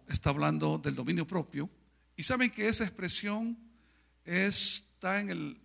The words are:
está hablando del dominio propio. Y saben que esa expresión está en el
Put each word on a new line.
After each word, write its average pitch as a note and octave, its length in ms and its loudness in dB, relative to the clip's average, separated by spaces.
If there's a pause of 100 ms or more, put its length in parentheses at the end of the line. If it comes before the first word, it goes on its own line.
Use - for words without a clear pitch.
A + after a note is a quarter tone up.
está - 220 0
hablando D3+ 480 0
del C#3+ 160 -4
dominio D#3 320 -2
propio. E3 420 -4 (480)
Y E3 60 -2
saben B3+ 280 4
que G#3+ 180 -2
esa A3+ 160 4
expresión G#3 760 -2 (680)
está F#3+ 960 0
en G3+ 100 -6
el D#3 340 -8